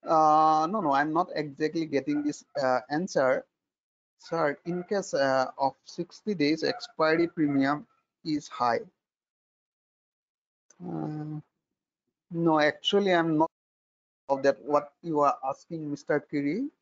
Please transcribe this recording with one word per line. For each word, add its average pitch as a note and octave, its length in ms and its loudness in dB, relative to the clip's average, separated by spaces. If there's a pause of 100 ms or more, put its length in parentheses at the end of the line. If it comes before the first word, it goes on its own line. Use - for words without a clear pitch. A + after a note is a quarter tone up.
Uh, D#3 640 4
no, G#3+ 120 -4
no, D3+ 100 0
I'm D3 220 2
not E3+ 200 0
exactly D#3 520 -4
getting D3 380 -2
this, D3 200 -6 (180)
uh, B2+ 180 2 (100)
answer. D3 560 0 (760)
Sir, D#3 460 -2
in F3 180 -4
case, G3 300 -6
uh, C3+ 440 2
of C#3 180 -2 (100)
sixty - 480 -8
days, D#3 300 0
expiry D#3+ 640 0
premium C#3+ 600 0 (380)
is D3+ 240 -6
high. A#2 300 0 (2000)
Uh, D3+ 560 -8 (920)
no, E3 280 2
actually, F#3 540 2
I'm E3 240 2
not D#3+ 140 2 (760)
of C#3 160 -2
that C#3 220 4
what D3 260 0 (120)
you D#3 180 0
are C#3 160 2 (100)
asking, D#3 420 -8
Mister D3 300 -2
Kiri. D3+ 480 -4 (140)